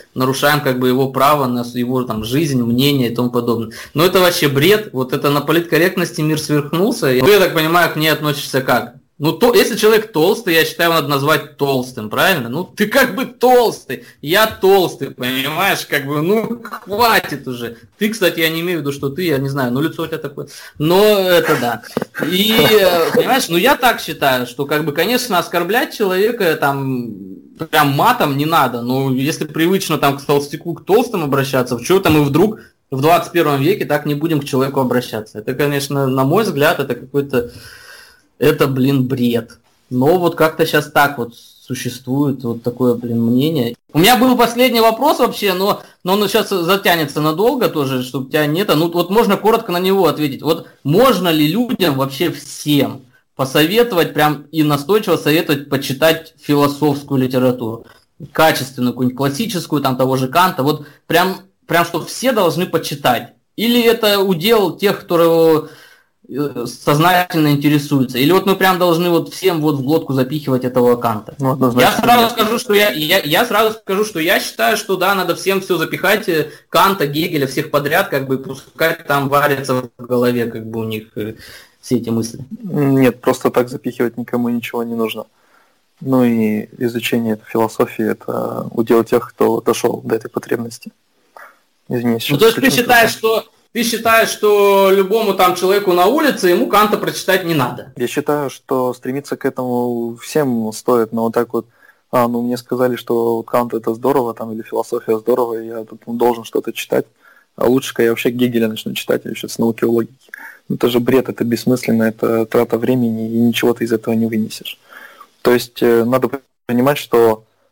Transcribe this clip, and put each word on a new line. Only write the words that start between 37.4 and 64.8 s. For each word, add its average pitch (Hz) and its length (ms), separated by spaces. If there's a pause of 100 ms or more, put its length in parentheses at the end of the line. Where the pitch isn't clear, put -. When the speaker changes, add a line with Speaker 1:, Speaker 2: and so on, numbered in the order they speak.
Speaker 1:
это, 151 300
блин, 131 380
бред. 120 520 (320)
Но 135 280
вот 170 160
как-то 160 300
щас 151 260
так 143 280
вот 117 180
существует 131 1080
вот 117 200
такое, 123 320
блин, 117 280
мнение. 127 520 (180)
У 143 60
меня 220 180
был 254 200
последний 233 440
вопрос 233 380
вообще, 208 340
но, 190 300 (220)
но 180 100
он 208 120
щас 208 220
затянется 175 720
надолго 190 480
тоже, 135 340
чтоб 127 280
тебя 151 160
не 156 160
это. 151 140
Ну 170 140
вот 170 200
можно 202 260
коротко 220 360
на 175 60
него 190 280
ответить. 147 360
Вот 160 260 (160)
можно 185 440
ли 156 200
людям 190 480
вообще 135 340
всем 135 720 (340)
посоветовать 165 800
прям 151 380
и 160 100
настойчиво 151 540
советовать 151 520
почитать 156 720
философскую 143 800
литературу? 123 640 (480)
Качественную, 131 600
какую-нибудь 123 260
классическую, 151 640
там 131 140
того 131 200
же 131 120
Канта. 170 340
Вот 147 240 (200)
прям, 185 360 (240)
прям 170 180
что - 200
все - 280
должны 180 340
почитать. 131 680 (220)
Или 233 260
это 226 380
удел 190 560
тех, 196 240